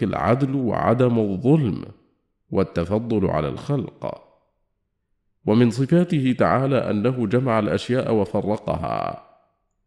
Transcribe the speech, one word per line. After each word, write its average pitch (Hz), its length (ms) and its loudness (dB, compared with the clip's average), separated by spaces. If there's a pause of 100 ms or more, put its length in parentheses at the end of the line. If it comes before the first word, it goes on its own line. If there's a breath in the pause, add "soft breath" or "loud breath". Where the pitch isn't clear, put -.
العدل 120 520 0
وعدم 117 640 2
الظلم 104 680 0 (640)
والتفضل 98 760 0
على 76 220 0
الخلق. - 760 -6 (1200)
ومن 117 240 4
صفاته 135 680 2
تعالى 123 520 2
أنه 113 360 0
جمع 120 320 0
الأشياء 107 560 0
وفرقها، 82 1080 -4 (640)